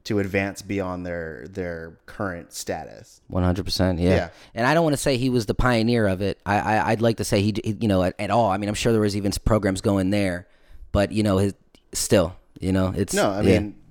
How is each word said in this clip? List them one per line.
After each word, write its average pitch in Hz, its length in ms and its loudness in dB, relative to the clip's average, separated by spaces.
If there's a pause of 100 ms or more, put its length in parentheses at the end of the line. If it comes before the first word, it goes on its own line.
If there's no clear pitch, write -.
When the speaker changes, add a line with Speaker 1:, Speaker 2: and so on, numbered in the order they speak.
Speaker 1:
to 107 160 0
advance 98 440 -2
beyond 92 420 -4
their, 80 440 -8
their 85 580 -10
current 90 460 -8
status. 71 720 -12
Speaker 2:
One 90 160 0
hundred 90 220 0
percent, 92 340 0
yeah. 87 100 2
Speaker 1:
Yeah. 87 200 2 (260)
Speaker 2:
And 113 100 -2
I 143 80 2
don't 170 120 2
wanna 147 120 0
say 135 200 0
he 127 120 0
was 123 160 0
the 113 80 -2
pioneer 117 540 2
of 95 140 0
it. 98 240 -4
I, 101 140 2
I, 104 320 0
I'd 110 100 0
like 117 160 2
to 107 80 -4
say 104 160 2
he, 104 100 2
d-, 107 300 -4
you 113 60 0
know, 95 160 4
at, 90 140 0
at 98 140 -4
all. 110 180 2
I 95 80 0
mean, 101 120 -4
I'm 104 60 -2
sure 120 180 0
there 110 80 2
was 101 160 0
even 101 140 -2
s-, - 60 -4
programs 98 440 0
going 98 280 2
there, 95 380 -2 (440)
but, 101 200 2
you 107 120 0
know, 101 140 4
his, 98 160 2 (400)
still, 90 420 2 (240)
you 92 120 -2
know, 95 240 2
it's 95 180 -2
Speaker 1:
No, 190 160 2
I 98 120 -4
Speaker 2:
yeah. 110 180 6
Speaker 1:
mean, 104 160 -6 (160)